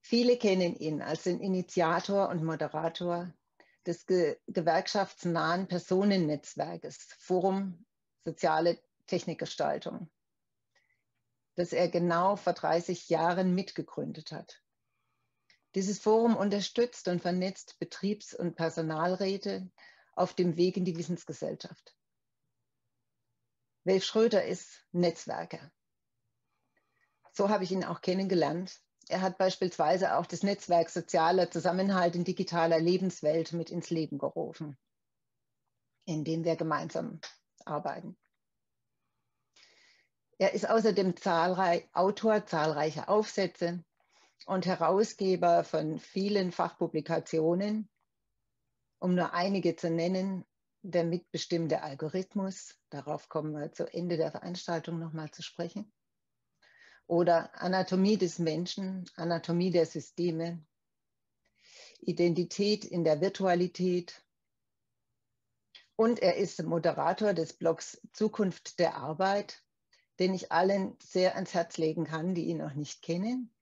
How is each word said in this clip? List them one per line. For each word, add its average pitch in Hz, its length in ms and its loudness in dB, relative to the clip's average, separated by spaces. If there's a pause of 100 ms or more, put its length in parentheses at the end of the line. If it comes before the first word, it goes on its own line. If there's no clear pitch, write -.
Viele 240 380 4
kennen 185 380 4
ihn 151 260 -4
als 156 220 -4
den 175 160 -2
Initiator 185 880 0
und 165 120 -2
Moderator 165 880 -4 (540)
des 170 220 -6
ge-, 175 400 2
gewerkschaftsnahen 175 1200 0
Personennetzwerkes 170 1300 0 (220)
Forum 190 640 0 (400)
Soziale 165 580 2 (240)
Technikgestaltung, 156 1040 -4 (1400)
das 175 200 -2
er 170 160 4
genau 175 460 2
vor 180 180 0
dreißig 170 560 -2
Jahren 175 440 2
mitgegründet 160 760 -6
hat. - 300 -14 (1120)
Dieses 190 240 -2
Forum 226 360 4
unterstützt 202 720 0
und 180 120 0
vernetzt 180 580 -4
Betriebs- - 560 -6
und 175 220 -4
Personalräte 185 1120 -2 (440)
auf 180 180 0
dem 180 240 2
Weg 185 220 2
in 180 80 0
die 170 100 -2
Wissensgesellschaft. - 1000 -8 (1900)
Welf 185 200 4
Schröter 220 400 4
ist - 480 -8
Netzwerker. - 800 -2 (1600)
So 196 160 0
habe 202 160 2
ich 180 80 -4
ihn 190 100 0
auch - 200 -6
kennengelernt. 180 760 0 (300)
Er 185 140 -2
hat 185 160 -2
beispielsweise 175 800 2
auch 170 100 0
das - 160 -8
Netzwerk 175 480 2
Sozialer 175 600 2
Zusammenhalt 180 640 2
in 175 100 0
digitaler 170 540 2
Lebenswelt 165 760 2
mit 170 160 -4
ins 170 180 -6
Leben 156 300 -2
gerufen, 151 600 -6 (1300)
in 156 200 -4
dem 160 200 -2
wir 165 120 2
gemeinsam 160 640 -4 (440)
arbeiten. 151 540 -8 (2250)
Er 190 160 2
ist 202 160 -2
außerdem 202 480 4
zahlrei-, 175 800 2
Autor 214 500 2
zahlreicher 151 640 -2
Aufsätze 180 720 0 (640)
und 185 220 -2
Herausgeber 175 960 2
von 156 340 -2
vielen 196 540 -2
Fachpublikationen, 170 1400 0 (1080)
um 180 160 2
nur 180 180 0
einige 175 420 0
zu 170 140 -4
nennen, 185 560 0 (380)
der 175 220 0
mitbestimmte 165 800 -2
Algorithmus, 185 920 -6 (140)
darauf 147 400 -8
kommen 156 240 -4
wir 151 180 -6
zu - 220 -8
Ende 170 240 -2
der 156 140 0
Veranstaltung 170 680 -8
nochmal 156 320 -8
zu - 120 -16
sprechen, - 500 -10 (1120)
oder 170 540 2
Anatomie 185 560 2
des 185 220 0
Menschen, 180 640 -2 (120)
Anatomie 170 540 0
der 170 140 4
Systeme, 165 800 -4 (1300)
Identität 175 880 0
in 170 180 -2
der 151 160 4
Virtualität. 180 1040 0 (1700)
Und 233 240 4
er 175 160 4
ist 185 260 -2
Moderator 165 720 0
des 165 180 -4
Blogs - 480 -2 (140)
Zukunft - 640 -2
der 170 160 2
Arbeit, 185 680 -2 (560)
den 190 140 2
ich 180 180 -6
allen 190 520 2
sehr 185 320 2
ans 180 180 -6
Herz 170 240 -2
legen 160 280 0
kann, 160 300 -4
die 170 120 -2
ihn 170 100 -2
noch 151 160 -6
nicht 143 300 -8
kennen. 220 600 -4